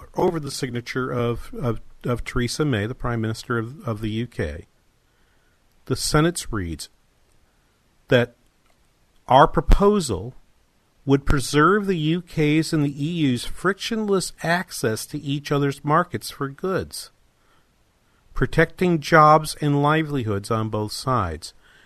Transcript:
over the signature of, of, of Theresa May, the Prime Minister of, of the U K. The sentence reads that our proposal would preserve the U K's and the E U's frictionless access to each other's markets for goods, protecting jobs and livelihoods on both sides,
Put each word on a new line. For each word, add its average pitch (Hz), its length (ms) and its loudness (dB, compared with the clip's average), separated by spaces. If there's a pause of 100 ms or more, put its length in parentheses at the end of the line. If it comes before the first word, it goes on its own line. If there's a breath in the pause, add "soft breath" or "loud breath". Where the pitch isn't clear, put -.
(140)
over 170 260 0
the 139 100 -8
signature 127 600 -6
of, 120 500 -4
of, 120 220 -2 (220)
of 120 200 -4
Theresa 123 400 -2
May, 110 220 0
the 123 80 -8
Prime 117 260 -4
Minister 113 380 -4
of, 117 280 -8
of 107 140 -4
the 110 100 -4
U 110 160 -4
K. 82 380 -8 (1200)
The 131 100 -2
sentence 160 560 -2
reads 87 380 -6 (1160)
that 120 280 2 (880)
our 139 220 8
proposal 151 840 2 (720)
would 139 180 4
preserve 160 640 4
the 190 100 0
U 160 240 0
K's 156 520 0
and 151 120 2
the 143 200 -4
E 151 60 -2
U's 143 340 0
frictionless 196 880 -2 (100)
access 160 640 -2
to 151 120 -10
each 143 320 -6
other's 143 320 -2
markets 160 480 -2
for 139 200 -8
goods, 139 600 -8 (1200)
protecting 165 680 0
jobs 156 600 6
and 143 220 2
livelihoods 143 680 -2
on 110 180 -2
both 107 240 -4
sides, 98 640 -4 (320 soft breath)